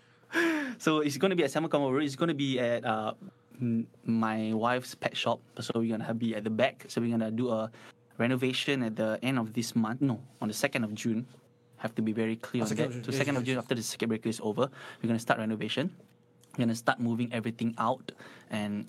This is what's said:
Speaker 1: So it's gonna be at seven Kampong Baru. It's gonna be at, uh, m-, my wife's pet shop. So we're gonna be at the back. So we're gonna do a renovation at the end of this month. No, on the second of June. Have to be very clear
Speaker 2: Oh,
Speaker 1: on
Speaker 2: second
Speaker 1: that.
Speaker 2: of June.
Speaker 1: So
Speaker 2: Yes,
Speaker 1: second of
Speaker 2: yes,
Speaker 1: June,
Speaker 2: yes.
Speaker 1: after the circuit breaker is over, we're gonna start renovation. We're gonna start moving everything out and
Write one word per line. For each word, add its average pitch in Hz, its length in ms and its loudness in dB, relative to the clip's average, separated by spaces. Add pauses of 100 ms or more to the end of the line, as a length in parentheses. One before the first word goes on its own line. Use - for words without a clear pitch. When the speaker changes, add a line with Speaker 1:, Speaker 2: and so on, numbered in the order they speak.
(800)
Speaker 1:
So 156 220 4
it's 143 160 0
gonna 190 180 2
be 175 100 2
at 135 60 2
seven 156 220 0
Kampong 143 160 4
Baru. 139 160 2
It's 139 160 -2
gonna 165 160 2
be 135 240 2
at, 120 240 2
uh, 110 300 0 (420)
m-, 117 300 0 (180)
my 110 480 2
wife's 120 420 0
pet - 220 -2
shop. 120 240 0 (200)
So - 200 -4
we're 117 160 0
gonna 113 160 -2
be 113 240 0
at 104 80 -4
the 110 80 0
back. 117 400 0
So - 80 0
we're 117 100 2
gonna 113 220 2
do 120 160 0
a 113 220 0 (500)
renovation 127 640 2
at 113 100 0
the 110 280 0
end 131 180 2
of 110 160 -4
this 117 180 -2
month. 117 300 -2
No, 123 160 2 (240)
on 107 40 0
the 107 60 -4
second 127 300 0
of 107 100 -4
June. 113 300 -2 (560)
Have 113 160 -6
to 113 60 0
be 110 100 0
very 113 240 0
clear 117 260 -4
Speaker 2:
Oh, - 20 0
Speaker 1:
on 107 40 0
Speaker 2:
second 110 160 0
Speaker 1:
that. 131 40 -2
Speaker 2:
of 123 40 -6
June. 120 120 -8
Speaker 1:
So 135 80 -6
Speaker 2:
Yes, 135 120 0
Speaker 1:
second 139 120 0
of 123 60 0
Speaker 2:
yes, 120 40 -2
Speaker 1:
June, 131 100 0
Speaker 2:
yes. 120 80 -2
Speaker 1:
after - 100 -2
the 113 80 -2
circuit - 260 -2
breaker 113 200 0
is 110 160 -2
over, 113 240 0 (320)
we're 117 80 -2
gonna 113 100 2
start - 220 2
renovation. 110 480 -2 (640)
We're 127 160 2
gonna 113 80 2
start 120 240 0
moving 117 320 0
everything 117 480 -2
out 120 320 0 (400)
and 104 360 -2